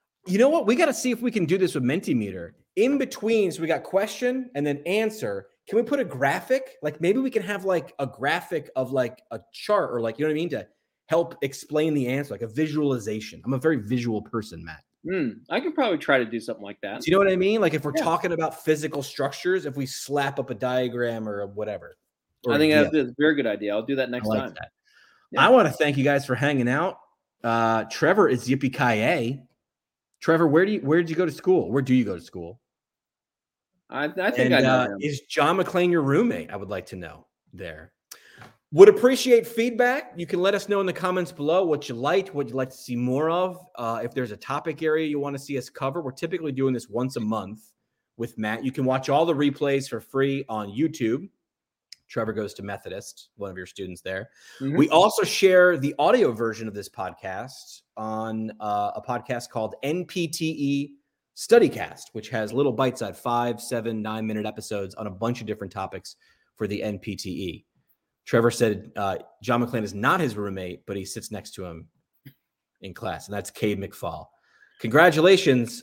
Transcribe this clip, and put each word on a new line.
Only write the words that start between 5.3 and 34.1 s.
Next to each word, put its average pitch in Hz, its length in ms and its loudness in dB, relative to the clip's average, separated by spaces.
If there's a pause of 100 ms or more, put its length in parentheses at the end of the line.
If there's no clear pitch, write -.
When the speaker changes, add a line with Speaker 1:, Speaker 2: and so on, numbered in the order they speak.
Speaker 1:
Can 196 100 -2
we 233 60 4
put 262 160 0
a 262 60 0
graphic? 170 800 -2
Like, 151 180 -6
maybe 190 180 2
we 262 120 -2
can 214 120 -2
have, 190 220 -6
like, 180 340 -2
a 139 80 -2
graphic 151 680 -4
of, 127 160 -2
like, 127 300 -2 (100)
a - 80 -10 (120)
chart 190 380 0
or, 120 100 -2
like, 113 160 -4
you 147 80 -2
know 156 40 2
what 151 60 0
I - 20 -2
mean? 170 140 -2
To 107 140 -6 (420)
help 170 360 0
explain 151 500 -2
the 139 140 0
answer, 135 280 -4
like 113 80 -10
a 113 40 -6
visualization. 123 1000 -4
I'm 131 100 -2
a 127 40 0
very 151 200 2
visual 113 440 -2
person, 101 400 -8
Matt. 82 220 -16 (240)
Speaker 2:
Hmm, 165 220 -2 (200)
I 180 80 0
can 302 140 -4
probably 220 260 0
try 139 200 2
to 120 80 0
do 117 120 -6
something 107 240 -10
like 101 200 -14
that. 104 180 -8
Speaker 1:
Do 156 100 0
you 180 60 6
know - 20 6
what 196 140 6
I 185 40 2
mean? 202 240 2
Like, 165 140 2
if 147 100 -2
we're 143 120 -4
Speaker 2:
Yeah. 311 80 0
Speaker 1:
talking 175 280 0
about 160 300 -4
physical 151 400 0
structures, 147 640 -2
if 135 120 -8
we 135 100 -4
slap 139 520 -4
up 131 120 -4
a 120 40 -6
diagram 120 720 -2
or 101 200 -6
whatever. 101 500 -8 (480)
Or 123 80 2
Speaker 2:
I 143 60 4
think 156 120 6
Speaker 1:
yeah. 151 120 8
Speaker 2:
that's 143 120 0
a 127 240 0
very 151 160 4
good 139 120 0
idea. 104 280 -4
I'll 110 80 -2
do 135 140 -4
that 127 140 -2
next 120 160 -4
Speaker 1:
I - 20 -2
like 110 120 0
Speaker 2:
time. 95 200 -8
Speaker 1:
that. - 100 -16 (640)
Speaker 2:
Yeah. 135 120 4
Speaker 1:
I 196 40 8
wanna 220 240 8
thank 147 240 2
you 131 80 2
guys 139 200 4
for 123 120 -2
hanging 131 320 2
out. 156 300 0 (440)
Uh, 113 480 2
Trevor 180 380 4
is 120 180 0
Yippee-ki-yay. 131 960 0 (760)
Trevor, 160 260 4
where 156 180 6
do 208 80 0
you, 208 80 -2
where 143 180 2
did 170 120 0
you 160 60 -4
go 180 100 0
to 147 60 -4
school? 151 400 0
Where 139 100 2
do 131 120 2
you 123 100 6
go 98 100 -4
to 82 80 -12
school? 90 380 -14 (1300)
Speaker 2:
I, 139 180 -4
I - 20 0
think 180 300 -2